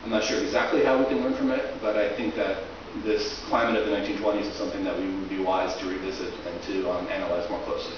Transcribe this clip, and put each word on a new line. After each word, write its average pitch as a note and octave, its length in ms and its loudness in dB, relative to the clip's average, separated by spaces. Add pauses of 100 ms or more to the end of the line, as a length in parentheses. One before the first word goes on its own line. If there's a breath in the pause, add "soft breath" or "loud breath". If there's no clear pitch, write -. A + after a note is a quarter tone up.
I'm A2+ 80 -4
not G#2+ 120 2
sure C#3+ 200 2
exactly - 400 4
how C3 160 6
we - 60 6
can B2+ 180 2
learn C3 100 2
from C3+ 160 2
it, - 320 -2
but G#2+ 140 2
I G2+ 200 2
think - 200 -2
that F#2+ 280 0 (400)
this - 440 0
climate A2+ 340 4
of G#2 60 2
the G#2 40 2
nineteen G2+ 280 0
twenties G#2 260 2
is - 80 -6
something G2 300 -4
that F#2+ 120 -2
we F#2+ 120 -2
would F#2+ 200 -4
be F#2+ 120 -4
wise F#2 380 2
to F#2+ 100 -4
revisit F#2 440 -4 (140)
and F2 180 -6
to, F#2+ 280 -2
um, F2+ 160 -2
analyze F2 420 -2
more - 140 -2
closely. - 340 -4